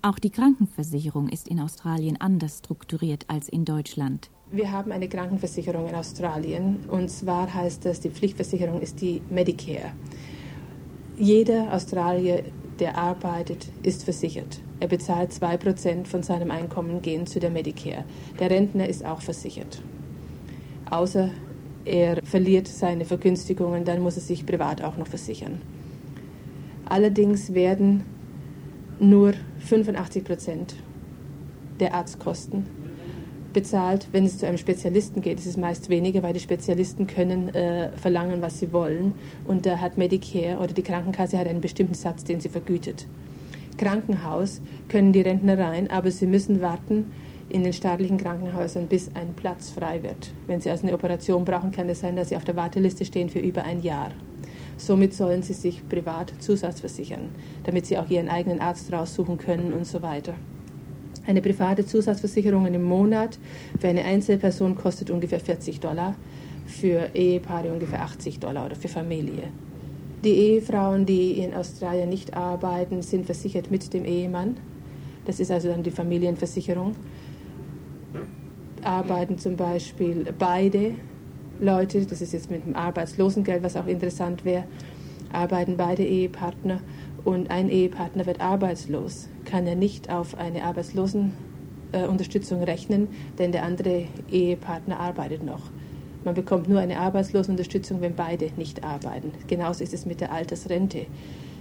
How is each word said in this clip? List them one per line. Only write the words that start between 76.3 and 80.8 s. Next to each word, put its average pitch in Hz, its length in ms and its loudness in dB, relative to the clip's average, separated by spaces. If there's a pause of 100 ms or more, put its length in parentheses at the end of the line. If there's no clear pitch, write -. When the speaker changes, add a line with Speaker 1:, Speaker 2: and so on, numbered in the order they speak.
Speaker 2:
Arbeiten 185 540 0
zum 180 200 -2
Beispiel 175 680 0 (140)
beide 196 560 4 (640)